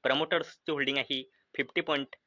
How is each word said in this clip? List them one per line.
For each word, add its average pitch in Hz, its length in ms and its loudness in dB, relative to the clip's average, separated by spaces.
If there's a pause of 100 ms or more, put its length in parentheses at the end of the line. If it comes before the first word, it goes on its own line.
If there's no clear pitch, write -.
प्रमोटर्सची 156 680 0
होल्डिंग 139 260 0
आहे 131 240 -4 (320)
फिफ्टी 143 260 -2
पॉइंट 143 360 -2 (100)